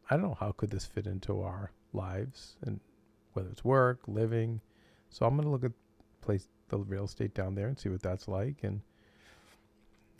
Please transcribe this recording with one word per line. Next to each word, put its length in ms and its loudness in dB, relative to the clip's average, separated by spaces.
I 60 6
don't 120 4
know, 100 -4
how 140 -2
could 180 -2
this 140 -4
fit 220 -4
into 340 -2
our 320 -6
lives, 680 -6
and 160 -4
whether 160 -4
it's 160 -8
work, 420 6
living. 540 0
So 160 0
I'm 100 6
gonna 160 2
look 140 2
at 80 2
place, 280 0
the 100 0
real 260 -2
estate 280 -4
down 220 -2
there 140 0
and 100 -2
see 100 -4
what 140 -2
that's 260 -2
like. 360 -2
And 180 -2